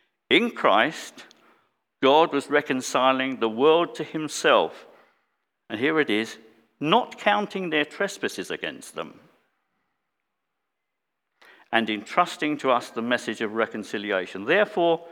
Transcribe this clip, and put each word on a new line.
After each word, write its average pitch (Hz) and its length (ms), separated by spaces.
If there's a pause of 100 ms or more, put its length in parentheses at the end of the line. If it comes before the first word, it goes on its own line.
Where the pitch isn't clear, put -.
(300)
in 214 200
Christ, - 760 (760)
God 147 300
was 143 160
reconciling 131 920
the 113 80
world 156 480
to 156 80
himself. 147 800 (800)
And 110 120
here 156 200
it 147 100
is, 110 280 (420)
"not 185 380
counting 202 520
their 151 140
trespasses 139 640
against 78 440
them, - 260 (2500)
and 113 200
entrusting 151 680
to 135 120
us 120 200
the 117 120
message 120 380
of 107 140
reconciliation. 104 920
Therefore, 170 640